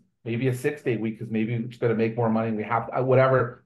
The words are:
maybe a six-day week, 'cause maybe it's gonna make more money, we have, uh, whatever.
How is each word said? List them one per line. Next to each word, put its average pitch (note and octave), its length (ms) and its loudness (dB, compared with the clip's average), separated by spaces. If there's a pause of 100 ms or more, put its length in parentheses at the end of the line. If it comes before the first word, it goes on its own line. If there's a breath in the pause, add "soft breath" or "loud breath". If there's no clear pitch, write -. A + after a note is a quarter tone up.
(240)
maybe A#2 240 -2
a B2 80 2
six-day C#3 420 -2
week, A2 220 -4
'cause - 100 -10
maybe A2 240 0
it's A2+ 240 -6
gonna A#2 160 0
make A2+ 240 0
more A2+ 140 2
money, A2+ 200 0
we G#2+ 120 -4
have, A#2 280 -2
uh, C3 120 -2
whatever. C3 640 4